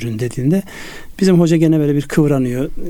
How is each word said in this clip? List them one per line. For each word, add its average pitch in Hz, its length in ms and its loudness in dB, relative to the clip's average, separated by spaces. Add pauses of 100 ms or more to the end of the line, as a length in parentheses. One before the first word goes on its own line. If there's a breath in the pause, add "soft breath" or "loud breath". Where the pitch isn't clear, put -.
ürün." 113 160 -6
dediğinde 131 440 -2 (580 loud breath)
bizim 185 200 4
hoca 170 160 4
gene 160 220 4
böyle 147 160 2
bir 143 80 0
kıvranıyor. 135 600 0
Ee, 165 40 -4 (220)